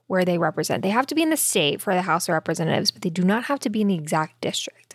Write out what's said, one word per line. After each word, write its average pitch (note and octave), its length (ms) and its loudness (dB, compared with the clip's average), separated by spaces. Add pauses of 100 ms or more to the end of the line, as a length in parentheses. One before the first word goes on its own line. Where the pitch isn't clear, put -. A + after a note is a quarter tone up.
where F#3 200 0
they F3 120 2
represent. D#3+ 440 -2
They F#3+ 80 0
have B3 160 2
to D4+ 100 -4
be D#4+ 60 4
in D#4+ 80 2
the D#4 60 2
state - 440 0
for G3 140 -2
the F3+ 80 2
House F3 260 0
of E3+ 60 0
Representatives, E3 580 0
but - 100 -18
they F3+ 80 -2
do F3 140 0
not G#3+ 200 2
have C#4+ 160 -2
to A#3 100 -2
be G#3+ 100 0
in G3+ 80 2
the G3 60 2
exact D#3 460 -2
district. - 540 -6